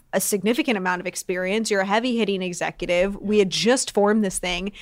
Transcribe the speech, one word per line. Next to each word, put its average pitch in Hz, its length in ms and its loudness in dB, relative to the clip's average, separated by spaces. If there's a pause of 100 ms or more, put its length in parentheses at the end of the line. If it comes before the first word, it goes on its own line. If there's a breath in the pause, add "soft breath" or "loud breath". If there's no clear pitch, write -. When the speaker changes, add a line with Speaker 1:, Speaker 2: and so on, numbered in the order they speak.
(120)
Speaker 1:
a 196 80 0
significant 214 580 0
amount 185 220 -2
of 185 80 -8
experience. 185 640 -4
You're 202 80 4
a 190 60 0
heavy 233 320 2
hitting 202 240 0
executive. 175 760 -2
We 208 220 0
Speaker 2:
Yeah. 208 40 8
Speaker 1:
had 190 80 2
just 208 440 2
formed 208 280 4
this 190 160 -2
thing. 180 440 -4